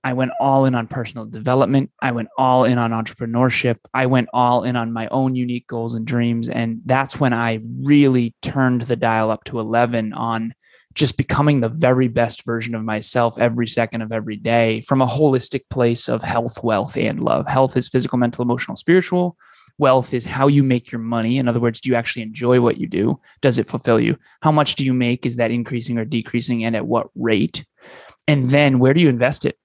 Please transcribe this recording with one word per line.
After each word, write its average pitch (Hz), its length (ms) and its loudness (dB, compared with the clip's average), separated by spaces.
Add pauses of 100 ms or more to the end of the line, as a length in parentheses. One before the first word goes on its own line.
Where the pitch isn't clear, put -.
I 131 100 -2
went 127 260 -2
all 135 260 4
in 131 100 2
on 117 100 -2
personal 113 400 -8
development. 127 640 0 (100)
I 131 120 -2
went 117 260 -4
all 127 260 4
in 127 140 2
on 117 140 0
entrepreneurship. 117 840 -2 (140)
I 131 140 0
went 127 280 0
all 123 300 2
in 123 120 -2
on 117 180 -4
my 113 140 -6
own 131 260 -2
unique 123 320 -6
goals 117 300 -6
and 110 100 -6
dreams. 120 420 -2
And 113 380 -4
that's 135 340 -2
when 131 140 2
I 113 280 -2 (200)
really 135 640 4
turned 127 400 0
the 120 120 -2
dial 110 360 0
up - 140 -6
to 123 140 -6
eleven 113 540 0
on 113 400 -4 (400)
just - 240 -2
becoming 143 420 2
the 113 100 0
very 127 380 2
best 117 380 -2
version 117 300 -6
of 110 80 -6
myself 110 560 -2
every 120 260 2
second 113 380 -2
of 110 80 -8
every 110 240 -6
day 113 460 0
from 131 200 0
a 127 60 2
holistic 131 540 0 (100)
place 120 360 0
of 120 140 -2
health, 113 420 -6
wealth, 107 320 -2
and - 260 -4
love. 143 260 0
Health 135 280 0
is 123 140 -2
physical, 123 300 -2
mental, 120 240 -2
emotional, 120 340 -4
spiritual. 180 580 0 (440)
Wealth 131 340 4
is 120 140 -4
how 131 200 0
you 143 140 6
make 127 300 0
your 117 100 -8
money. 117 380 -2
In 127 80 0
other 117 120 0
words, 117 220 -2
do 131 80 -6
you 123 60 2
actually 117 260 -4
enjoy 120 400 2
what 117 160 2
you - 100 -6
do? 87 320 0 (220)
Does 127 160 2
it 113 100 -2
fulfill 120 320 0
you? 113 180 0 (260)
How 156 80 4
much 151 240 2
do 139 100 -2
you 131 80 0
make? 123 320 -2
Is 123 120 -4
that 117 120 0
increasing 120 480 -4
or 110 80 -2
decreasing? 117 580 -4
And 113 120 -2
at 107 100 -2
what 117 300 -2
rate? - 500 0 (600)
And 135 220 2
then 139 280 4
where 127 160 6
do 170 80 4
you 160 80 6
invest 123 360 0
it? - 200 -2